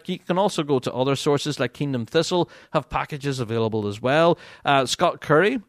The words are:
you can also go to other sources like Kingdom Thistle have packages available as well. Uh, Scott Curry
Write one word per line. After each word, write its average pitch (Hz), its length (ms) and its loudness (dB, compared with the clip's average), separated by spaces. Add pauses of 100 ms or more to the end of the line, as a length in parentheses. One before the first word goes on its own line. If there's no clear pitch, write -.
you 180 120 -4
can 175 220 -2
also 190 240 0
go 143 160 0
to - 120 -4
other 131 240 0
sources 143 440 -2
like 127 140 -4
Kingdom 131 340 -4
Thistle 170 420 0 (240)
have 156 160 -2
packages 139 500 -4
available 110 480 -2
as 101 140 -6
well. 156 380 2 (260)
Uh, 135 220 2
Scott 165 340 -2
Curry 196 480 2